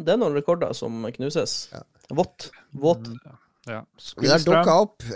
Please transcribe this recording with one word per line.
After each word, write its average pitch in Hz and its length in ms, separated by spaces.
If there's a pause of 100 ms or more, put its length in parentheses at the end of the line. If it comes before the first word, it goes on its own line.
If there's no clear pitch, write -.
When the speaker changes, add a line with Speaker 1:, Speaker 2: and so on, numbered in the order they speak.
Speaker 1:
det 160 80
er 240 80
noen 156 160
rekorder 170 400
som 113 240 (160)
knuses. 143 400 (160)
Speaker 2:
Ja. - 80 (300)
Speaker 1:
Vått. - 400 (260)
Våt. 135 320
Speaker 3:
Mm, 117 160
ja. - 140 (260)
Speaker 2:
Men - 580
det 143 80
har 156 80
Speaker 3:
Skogstrøm. 156 60
Speaker 2:
dukket 170 320
opp 208 400